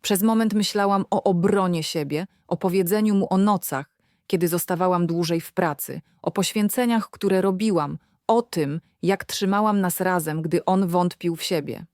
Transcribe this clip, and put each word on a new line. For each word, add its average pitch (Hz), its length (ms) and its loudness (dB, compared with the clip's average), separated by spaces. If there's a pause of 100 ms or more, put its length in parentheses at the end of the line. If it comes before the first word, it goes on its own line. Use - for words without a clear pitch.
Przez 196 200 0
moment 220 320 2
myślałam 202 560 0
o 208 120 0
obronie 180 600 2
siebie, 151 440 -4 (220)
o 175 80 -2
powiedzeniu 196 580 0
mu 196 160 2
o 190 60 2
nocach, 185 540 0 (360)
kiedy 175 220 0
zostawałam 175 580 0
dłużej 170 340 0
w - 120 -18
pracy, 160 480 -2 (220)
o 180 80 -2
poświęceniach, 214 800 0
które 190 300 0
robiłam, 185 580 0 (280)
o 233 160 2
tym, 156 380 -4 (220)
jak 190 220 0
trzymałam 202 560 0
nas 180 200 -2
razem, 160 420 0
gdy 165 220 -2
on 190 220 2
wątpił 175 500 0
w - 60 -12
siebie. 147 520 -4